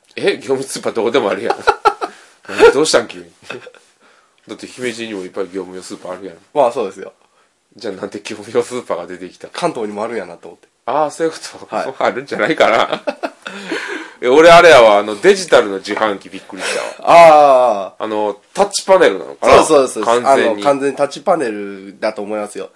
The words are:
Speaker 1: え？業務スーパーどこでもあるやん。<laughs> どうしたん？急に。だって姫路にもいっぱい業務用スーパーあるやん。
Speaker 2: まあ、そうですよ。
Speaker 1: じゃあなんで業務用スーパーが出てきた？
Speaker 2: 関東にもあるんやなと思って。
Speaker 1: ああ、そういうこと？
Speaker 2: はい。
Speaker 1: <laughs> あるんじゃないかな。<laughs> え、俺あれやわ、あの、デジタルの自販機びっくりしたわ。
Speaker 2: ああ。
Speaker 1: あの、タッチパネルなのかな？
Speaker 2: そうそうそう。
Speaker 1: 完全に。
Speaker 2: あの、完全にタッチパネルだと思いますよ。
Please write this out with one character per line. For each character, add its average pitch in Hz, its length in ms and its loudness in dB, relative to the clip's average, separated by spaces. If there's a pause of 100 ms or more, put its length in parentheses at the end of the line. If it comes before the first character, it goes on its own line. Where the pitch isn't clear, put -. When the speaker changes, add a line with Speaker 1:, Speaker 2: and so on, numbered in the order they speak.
(160)
Speaker 1:
え？ 147 220 -2
業 131 180 -4
務 131 80 -6
ス - 160 -10
ー - 40 -18
パ - 80 -6
ー - 20 -8
ど 113 100 -4
こ 113 80 -2
で 135 80 0
も 107 100 -2
あ 95 60 -2
る 101 80 -10
や 113 100 -2
ん。 - 60 -10
<laughs> - 1120 -2
ど 135 80 0
う 156 40 0
し 156 60 -4
た 131 100 2
ん？ 104 60 -8
急 90 120 -18
に。 85 120 -20 (1160)
だ 110 80 -16
っ - 20 -20
て - 80 -18
姫 123 280 -10
路 113 140 -12
に 110 60 -12
も 95 80 -10
い 90 60 -12
っ - 40 -16
ぱ 104 100 -8
い 95 40 -6
業 92 180 -10
務 92 120 -16
用 92 80 -14
ス 104 120 -16
ー - 20 -16
パ 87 120 -16
ー - 40 -10
あ - 20 -14
る 95 120 -16
や 87 40 -16
ん。 85 60 -20 (160)
Speaker 2:
ま 139 140 2
あ、 117 40 -2
そ 127 120 -6
う - 40 -6
で 92 60 -12
す 95 80 -18
よ。 - 100 -18 (640)
Speaker 1:
じ 113 140 -12
ゃ - 20 -8
あ - 20 -8
な 95 120 -12
ん 98 40 -10
で 104 120 -14
業 107 160 -14
務 104 200 -18
用 120 60 0
ス 123 120 -10
ー 117 80 -10
パ - 100 -8
ー 85 40 -8
が 87 100 -12
出 90 100 -16
て 90 120 -16
き - 80 -20
た？ - 140 -20
Speaker 2:
関 165 220 -6
東 117 120 -8
に 104 80 -10
も 104 100 -8
あ 113 40 -6
る 120 60 -10
ん 113 40 -6
や 95 80 -8
な 85 120 -18
と - 100 -20
思 85 80 -20
っ - 40 -20
て。 - 100 -20 (160)
Speaker 1:
あ 143 200 -2
あ、 143 60 -6
そ 165 140 -6
う - 20 0
い - 20 -2
う 156 40 -14
こ - 60 -16 (280)
と？ - 80 -10
Speaker 2:
は 95 80 -4
い。 131 120 -10
Speaker 1:
<laughs> - 40 -12
あ 120 120 0
る 117 120 -8
ん - 20 -18
じ 113 100 -12
ゃ 104 40 -6
な 107 80 -2
い 156 80 -2
か 107 140 2
な。 117 380 -2
<laughs> 294 200 -8 (920)
え、 123 100 -2
俺 160 200 8
あ 170 140 10
れ 170 60 8
や 139 120 10
わ、 107 160 8
あ 104 60 2
の、 107 180 -8
デ 196 140 4
ジ 185 120 -8
タ 131 140 4
ル 104 80 -2
の 98 80 -6
自 98 160 -8
販 107 240 -2
機 92 120 -20
び 95 100 -14
っ - 20 -20
く - 140 -20
り 92 80 -14
し - 340 -8
た - 60 -20
わ。 - 80 2
Speaker 2:
あ 139 880 6
あ。 - 40 -12
Speaker 1:
あ 110 40 -6
の、 107 340 -4 (100)
タ 190 120 0
ッ 202 60 -6
チ - 140 -8
パ 190 140 4
ネ 151 120 4
ル 95 100 -6
な 67 60 -14
の 69 100 -16
か - 120 -4
な？ - 160 6
Speaker 2:
そ 147 200 2
う 127 40 -4
そ 113 140 -8
う - 0 -
そ - 0 -
う。 - 40 -6
Speaker 1:
完 120 180 0 (140)
全 - 0 -
に。 113 60 2 (100)
Speaker 2:
あ - 20 -8
の、 101 80 -10
完 139 160 0
全 139 120 -2
に 135 60 -10
タ 143 60 -2
ッ 139 60 -2
チ 147 120 -16
パ 175 160 0
ネ 127 140 -4
ル 101 480 -12
だ 107 140 -4
と 104 100 -10
思 104 120 -8
い 107 40 -6
ま 104 80 -8
す - 100 -16
よ。 95 180 -14